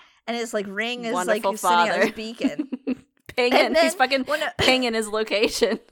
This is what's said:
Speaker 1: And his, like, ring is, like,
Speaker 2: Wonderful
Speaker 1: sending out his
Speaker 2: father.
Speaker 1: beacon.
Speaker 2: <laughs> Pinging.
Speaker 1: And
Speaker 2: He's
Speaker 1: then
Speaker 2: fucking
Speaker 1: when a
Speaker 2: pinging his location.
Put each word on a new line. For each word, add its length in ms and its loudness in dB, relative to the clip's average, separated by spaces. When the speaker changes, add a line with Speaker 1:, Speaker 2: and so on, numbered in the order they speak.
Speaker 1:
And 100 -6
his, 160 -8
like, 160 -4
ring 360 -6
is, 80 -4
like, 300 -2
Speaker 2:
Wonderful 140 -2
Speaker 1:
sending 360 4
out 40 0
his 140 4
Speaker 2:
father. 40 -16
Speaker 1:
beacon. 540 -4
Speaker 2:
<laughs> 200 -6
Pinging. 240 4
Speaker 1:
And 160 2
Speaker 2:
He's 200 4
Speaker 1:
then 20 -18
Speaker 2:
fucking 280 2
Speaker 1:
when 180 -2
a 160 -6
Speaker 2:
pinging 340 2
his 140 0
location. 720 0